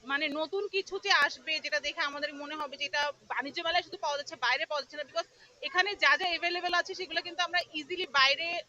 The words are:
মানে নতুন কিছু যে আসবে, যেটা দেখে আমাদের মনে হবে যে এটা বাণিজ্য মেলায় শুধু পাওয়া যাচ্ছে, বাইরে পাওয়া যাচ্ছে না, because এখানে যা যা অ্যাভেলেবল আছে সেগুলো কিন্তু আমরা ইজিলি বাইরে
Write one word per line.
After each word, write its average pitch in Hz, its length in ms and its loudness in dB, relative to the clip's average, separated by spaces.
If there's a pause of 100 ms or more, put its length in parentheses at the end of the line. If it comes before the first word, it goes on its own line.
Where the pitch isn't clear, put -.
(120)
মানে 285 140 0 (140)
নতুন 392 240 -2 (120)
কিছু 381 200 -2 (100)
যে 403 60 4 (140)
আসবে, 320 280 -4 (120)
যেটা 294 220 0
দেখে 330 220 -4
আমাদের 294 220 -6 (100)
মনে 294 180 -8
হবে 285 200 -8
যে 285 100 -4
এটা 294 140 0 (300)
বাণিজ্য 262 340 -4
মেলায় 349 200 2
শুধু 349 180 -12
পাওয়া 285 140 0
যাচ্ছে, 302 160 -10 (100)
বাইরে 269 240 4
পাওয়া 294 120 -2
যাচ্ছে 294 180 -14
না, 285 100 -6
because 339 180 -4 (400)
এখানে 370 220 2 (140)
যা 285 80 8 (100)
যা 370 100 0
অ্যাভেলেবল 349 500 -2
আছে 370 180 -6
সেগুলো 330 280 -4
কিন্তু 349 200 -4
আমরা 349 120 0 (200)
ইজিলি 349 280 -6 (120)
বাইরে 285 280 6 (200)